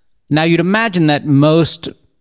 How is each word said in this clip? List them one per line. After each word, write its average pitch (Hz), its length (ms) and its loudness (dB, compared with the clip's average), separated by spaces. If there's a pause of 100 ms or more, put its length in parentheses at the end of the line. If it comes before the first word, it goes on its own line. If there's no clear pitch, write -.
(300)
Now, 151 140 0
you'd 170 180 0
imagine 185 460 -2
that 147 180 -2
most 151 640 0 (320)